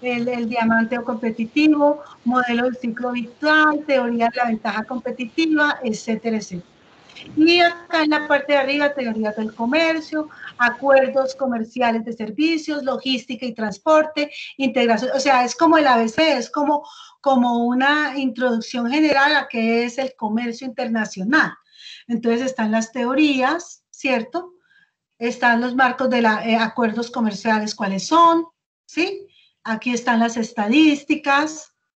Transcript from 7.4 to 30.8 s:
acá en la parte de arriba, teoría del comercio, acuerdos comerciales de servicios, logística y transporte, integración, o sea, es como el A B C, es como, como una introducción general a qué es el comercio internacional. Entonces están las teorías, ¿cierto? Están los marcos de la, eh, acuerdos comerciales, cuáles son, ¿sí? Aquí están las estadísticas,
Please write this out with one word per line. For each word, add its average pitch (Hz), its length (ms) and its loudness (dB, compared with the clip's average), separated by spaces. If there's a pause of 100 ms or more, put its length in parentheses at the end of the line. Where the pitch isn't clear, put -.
acá 339 440 2
en 302 80 2
la 302 160 0
parte 285 260 0
de 277 60 4
arriba, 285 340 0
teoría 220 400 -4
del 220 200 -6
comercio, 311 760 -2 (280)
acuerdos 262 760 2
comerciales 233 680 -2
de 233 80 -8
servicios, 294 680 -2
logística 254 640 -4
y 226 80 -6
transporte, 294 800 0 (260)
integración, 240 560 0
o 269 60 0
sea, 262 240 2
es 233 100 -4
como 330 240 4
el 302 80 4
A 247 120 4
B 226 100 2
C, 302 300 2
es 233 120 -6
como, 294 380 -2 (320)
como 240 460 2
una 269 520 0
introducción 240 720 -2
general 294 460 2
a 269 140 -2
qué 233 340 0
es 233 140 -6
el 262 180 -4
comercio 233 500 -4
internacional. 226 840 -2 (560)
Entonces 233 340 -2
están 240 300 -2
las 220 220 -2
teorías, 269 1000 0
¿cierto? 262 600 -4 (640)
Están 240 420 0
los 247 160 -4
marcos 254 340 0
de 240 120 0
la, 220 260 0
eh, 226 80 2
acuerdos 226 560 -2
comerciales, 214 640 -2
cuáles 196 320 -4
son, 330 380 4 (400)
¿sí? 370 420 -6 (380)
Aquí 226 280 -4
están 233 280 0
las 233 160 0
estadísticas, 285 1400 0 (260)